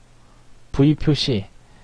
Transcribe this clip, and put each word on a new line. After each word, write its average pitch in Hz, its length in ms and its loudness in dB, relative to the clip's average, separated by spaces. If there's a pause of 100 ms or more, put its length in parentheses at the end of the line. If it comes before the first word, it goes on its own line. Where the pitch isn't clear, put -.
(720)
V 147 220 2
표시, 135 520 -2 (380)